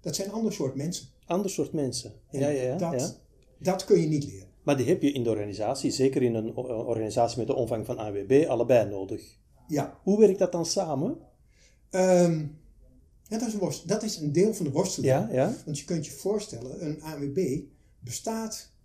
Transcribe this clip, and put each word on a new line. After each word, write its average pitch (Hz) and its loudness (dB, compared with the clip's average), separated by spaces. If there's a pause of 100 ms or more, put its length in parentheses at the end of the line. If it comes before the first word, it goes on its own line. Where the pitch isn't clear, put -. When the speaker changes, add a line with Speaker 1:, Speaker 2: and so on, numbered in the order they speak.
Speaker 1:
Dat - -6
zijn 202 -4
ander 220 -2
soort 135 -4
mensen. 156 -6 (200)
Speaker 2:
Ander 190 -2
soort - -4
mensen. 135 -4 (180)
Speaker 1:
En 135 -4
Speaker 2:
Ja, 143 2
ja, 139 0
ja. 127 -2
Speaker 1:
dat, 170 -2
Speaker 2:
Ja. 165 -6 (420)
Speaker 1:
dat 190 -2
kun 185 6
je 160 2
niet 151 0
leren. - -14 (140)
Speaker 2:
Maar 143 2
die 123 0
heb 175 2
je 143 2
in 127 -2
de 113 2
organisatie, 107 -2
zeker 135 2
in 120 2
een 110 -4
o-, 127 -6
organisatie 117 0
met 110 -2
de 135 0
omvang 117 -2
van 120 -6
A 107 -6
W 98 -6
B, 135 6
allebei 120 4
nodig. 98 -10 (300)
Speaker 1:
Ja. 143 -4
Speaker 2:
Hoe 202 2
werkt 196 8
dat 180 2
dan 170 -2
samen? 175 -2 (720)
Speaker 1:
Ehm, 175 4 (840)
ja, 220 -4
dat 240 -4
is 214 -4
een 208 -2
worst-, 160 -4
dat 220 0
is 214 -4
een 147 -4
deel 196 4
van 175 -4
de 139 -2
worsteling. 135 2
Speaker 2:
Ja, 131 2
ja. 139 2
Speaker 1:
Want 147 -6
je - -12
kunt 160 -4
je - -14
voorstellen, 139 -6
een 151 -6
A 156 -10
M 139 -6
W 185 -2
B 151 0 (360)
bestaat 220 -8 (140)